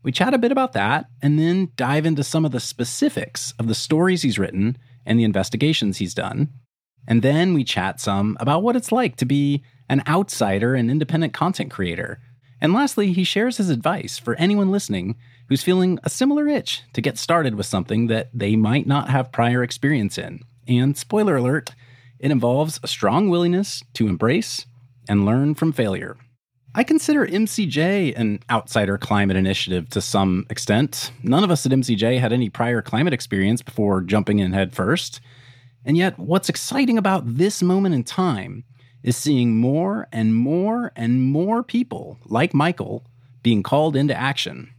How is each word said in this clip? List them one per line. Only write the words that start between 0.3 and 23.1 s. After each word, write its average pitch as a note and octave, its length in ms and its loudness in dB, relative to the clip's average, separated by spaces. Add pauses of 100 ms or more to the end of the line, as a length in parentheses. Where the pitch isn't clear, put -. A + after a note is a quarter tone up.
a C4 60 2
bit A#3+ 120 2
about C4 220 0
that, A#2 380 0 (100)
and D3 180 4
then F3 380 0
dive C#3+ 300 0
into D3 180 0
some D#3+ 220 0
of C3 60 -2
the B2 80 -4
specifics - 960 -4
of A2+ 80 -2
the A2+ 80 0
stories F3 480 2
he's A#2 160 0
written G2 400 0 (260)
and A#2 140 2
the A#2 60 4
investigations A2 720 0
he's F2+ 160 -6
done. - 340 -2 (580)
And A2+ 140 4
then D#3 320 2
we C#3 120 2
chat - 360 -4
some G2+ 400 0
about C#3+ 220 0
what A#3+ 140 0
it's A#3 160 -2
like A3+ 240 0
to C3+ 100 0
be C#3+ 360 0 (280)
an C3+ 180 2
outsider B2 680 0
and A#2+ 160 2
independent D#3 440 0
content E3 360 -2
creator. F2 480 -6 (440)
And D3+ 100 4
lastly, G#3+ 400 2
he F3+ 120 2
shares A#3 320 0
his F#3+ 140 0
advice D#3 500 -2
for - 160 -4
anyone G3 340 2
listening G#2 460 -2 (320)
who's C3+ 160 0
feeling F#3 400 2
a E3 40 -2
similar C#4+ 380 0
itch - 360 -2 (100)
to - 80 -2
get C3+ 180 -2
started D#3 380 0
with G2+ 100 -4
something A2 400 0
that A2+ 260 -2
they G#2 220 0
might A2 320 2
not C#3 240 0
have C3 220 0
prior A#2+ 320 2
experience B2 520 -2
in. - 240 -10 (280)
And B2+ 280 2
spoiler G3+ 400 0
alert, B2+ 380 -2 (460)
it C3+ 100 0
involves C3+ 500 2
a B2 60 -12
strong C#3 420 0